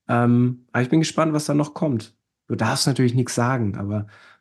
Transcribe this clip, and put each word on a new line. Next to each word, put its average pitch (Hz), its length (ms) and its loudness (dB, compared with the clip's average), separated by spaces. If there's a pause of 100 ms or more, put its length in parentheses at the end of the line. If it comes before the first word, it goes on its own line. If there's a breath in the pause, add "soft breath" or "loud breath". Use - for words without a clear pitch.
Ähm, 123 640 2
aber 123 120 0
ich 127 60 -4
bin 160 100 4
gespannt, 160 340 0
was 151 120 -2
da 147 100 0
noch 147 180 -2
kommt. 131 420 -4 (300)
Du - 100 -6
darfst 120 300 -2
natürlich 127 300 2
nichts 127 180 0
sagen, 120 440 0
aber, 104 280 -4 (360 loud breath)